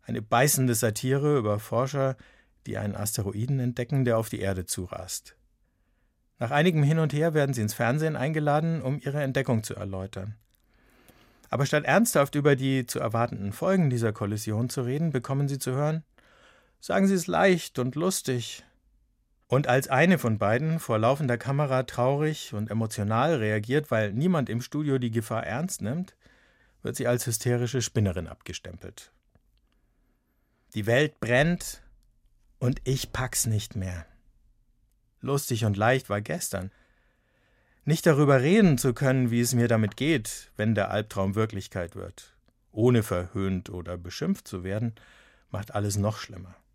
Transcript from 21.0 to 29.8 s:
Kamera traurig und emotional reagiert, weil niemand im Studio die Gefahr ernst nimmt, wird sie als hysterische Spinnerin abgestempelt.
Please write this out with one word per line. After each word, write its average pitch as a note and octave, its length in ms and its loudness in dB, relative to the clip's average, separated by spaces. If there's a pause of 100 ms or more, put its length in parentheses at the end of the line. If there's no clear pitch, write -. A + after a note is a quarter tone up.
Kamera C3+ 460 0
traurig C#3+ 680 -2
und G#2+ 160 -6
emotional A2+ 680 0
reagiert, A2 540 0
weil G#2+ 220 2
niemand D3 380 0
im A#2 100 -2
Studio D3 380 -2
die A#2+ 140 -2
Gefahr A2+ 340 -2
ernst D3 360 -6
nimmt, D3+ 340 -6 (680)
wird - 140 -6
sie A#2 100 -4
als A#2+ 200 0
hysterische A#2+ 540 -2
Spinnerin F#2 460 0
abgestempelt. - 840 -16 (1600)